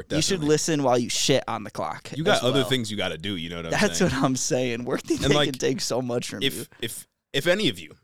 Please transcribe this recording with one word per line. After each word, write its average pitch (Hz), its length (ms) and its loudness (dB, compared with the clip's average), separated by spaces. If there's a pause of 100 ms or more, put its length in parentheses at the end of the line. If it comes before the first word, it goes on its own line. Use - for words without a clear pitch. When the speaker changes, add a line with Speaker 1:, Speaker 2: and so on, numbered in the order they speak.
Speaker 1:
You 160 120 0
should 175 120 2
Speaker 2:
Definitely. 156 160 0
Speaker 1:
listen 151 340 2
while 127 160 4
you 120 100 -2
shit - 380 2
on 113 160 -6
the 107 80 -12
clock - 420 -8
Speaker 2:
You 156 120 -4
got 196 140 4
Speaker 1:
as - 40 -4
Speaker 2:
other 127 160 4
Speaker 1:
well. 123 100 0
Speaker 2:
things 120 220 0
you 104 60 -6
gotta 92 200 -2
do, 92 200 -4
you 82 120 -6
know 87 60 -8
what 82 120 -6
I'm 82 40 -2
Speaker 1:
That's 196 280 2
Speaker 2:
saying? 180 120 4
Speaker 1:
what 131 100 -2
I'm 131 140 2
saying. 127 460 0
Work 127 220 -4
the - 120 0
Speaker 2:
And, 151 120 0
Speaker 1:
day 143 80 6
Speaker 2:
like, 147 160 4
Speaker 1:
can 127 80 -6
take 135 200 0
so 123 220 -2
much 123 280 -2
from 110 120 -8
Speaker 2:
if, 135 160 0
Speaker 1:
you. 120 80 -8 (160)
Speaker 2:
if, - 260 -10 (260)
if 175 120 0
any 180 240 2
of 92 80 -4
you 80 140 -16 (120)